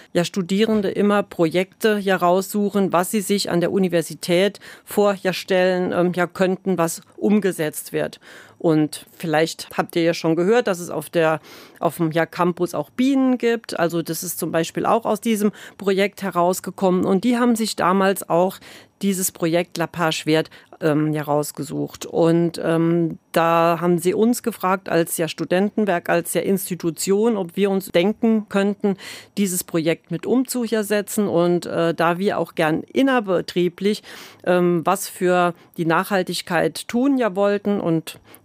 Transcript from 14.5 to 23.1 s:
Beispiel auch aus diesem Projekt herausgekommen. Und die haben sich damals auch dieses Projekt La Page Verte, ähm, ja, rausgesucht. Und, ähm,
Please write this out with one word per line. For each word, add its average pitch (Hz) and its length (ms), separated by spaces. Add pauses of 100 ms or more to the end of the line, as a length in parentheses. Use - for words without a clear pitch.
Beispiel 165 340
auch 226 200
aus 214 160
diesem 208 320 (240)
Projekt 196 480
herausgekommen. 185 800
Und 190 180
die 240 160
haben 247 160
sich 220 220
damals 190 520
auch 180 300 (440)
dieses 190 280
Projekt 170 480
La 165 80
Page 160 380
Verte, 156 260 (300)
ähm, 151 320
ja, 151 100
rausgesucht. 147 840
Und, 165 580
ähm, 165 540 (120)